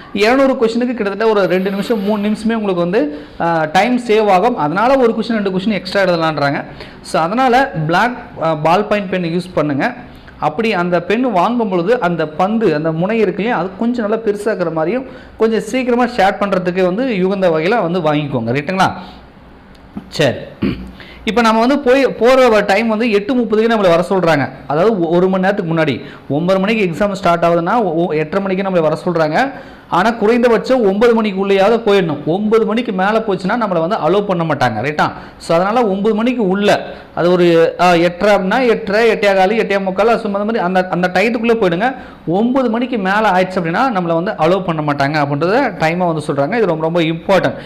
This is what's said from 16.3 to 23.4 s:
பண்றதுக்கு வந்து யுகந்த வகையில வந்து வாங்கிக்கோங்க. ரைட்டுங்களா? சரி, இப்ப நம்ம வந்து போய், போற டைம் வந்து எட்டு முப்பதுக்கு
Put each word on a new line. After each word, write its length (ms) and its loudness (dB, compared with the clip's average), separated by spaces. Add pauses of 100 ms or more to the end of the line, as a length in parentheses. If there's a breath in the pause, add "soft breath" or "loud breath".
பண்றதுக்கு 440 0
வந்து 220 0
யுகந்த 440 0
வகையில 320 0
வந்து 180 -2
வாங்கிக்கோங்க. 560 -2
ரைட்டுங்களா? 360 -2 (1160 loud breath)
சரி, 280 -2 (880 loud breath)
இப்ப 160 0
நம்ம 200 2
வந்து 180 2
போய், 280 2
போற 540 4
டைம் 280 0
வந்து 220 0
எட்டு 240 0
முப்பதுக்கு 400 2